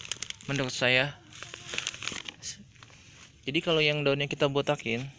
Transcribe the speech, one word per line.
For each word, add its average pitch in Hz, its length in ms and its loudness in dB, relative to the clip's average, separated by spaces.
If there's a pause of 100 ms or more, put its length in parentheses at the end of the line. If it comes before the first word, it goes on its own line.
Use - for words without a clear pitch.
(500)
menurut 135 240 0
saya. 127 400 4 (2250)
Jadi 147 160 -2
kalau 160 240 4
yang 147 160 4
daunnya 143 240 2
kita 143 240 2
botakin 139 560 0 (140)